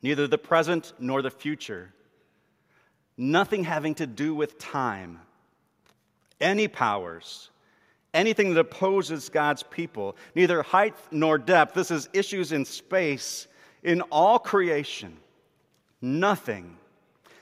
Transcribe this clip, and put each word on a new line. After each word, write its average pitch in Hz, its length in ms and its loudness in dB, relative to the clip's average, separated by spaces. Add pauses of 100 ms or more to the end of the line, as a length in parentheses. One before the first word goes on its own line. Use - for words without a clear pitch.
neither 143 240 0
the 147 100 2
present 165 600 0
nor 135 240 -2
the 131 80 -4
future, 104 640 -10 (1200)
nothing 175 480 0
having 156 300 -4
to 156 120 -4
do 147 280 -4
with 147 240 -4
time, 98 600 -6 (1200)
any 202 300 2
powers, 92 800 -4 (640)
anything 202 400 2
that 160 80 4
opposes 160 680 -2
God's 147 320 0
people, 107 540 -8 (180)
neither 175 260 4
height 190 340 2 (160)
nor 156 280 4
depth. 151 340 4
This 180 180 -2
is 151 220 -4
issues 185 400 -2
in 139 140 -2
space, - 800 -4 (360)
in 175 200 2
all 185 360 6
creation. 151 800 -2 (840)
Nothing, 127 760 -2 (640)